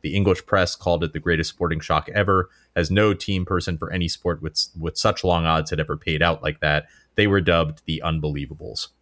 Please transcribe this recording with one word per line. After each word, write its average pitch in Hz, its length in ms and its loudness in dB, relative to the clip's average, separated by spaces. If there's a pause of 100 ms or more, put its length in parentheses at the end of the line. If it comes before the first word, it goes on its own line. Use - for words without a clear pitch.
The 78 140 -4
English 95 320 2
press 92 280 2
called 85 280 0
it 80 100 -4
the 80 60 -6
greatest 80 320 0
sporting 80 280 -2
shock 78 360 -2
ever, 95 340 2 (260)
as 85 140 0
no 104 240 4
team 92 320 -2
person 87 320 -2
for 87 160 -6
any 87 140 0
sport 82 340 -4
with, - 360 -4
with 80 200 -4
such - 260 0
long 87 220 2
odds 80 240 2
had 76 100 -2
ever 76 180 -4
paid 80 260 0
out 85 180 2
like 76 200 -4
that. 76 260 0 (280)
They 104 120 4
were 98 140 4
dubbed 82 440 2
the 80 180 -4
Unbelievables. 76 840 -4 (140)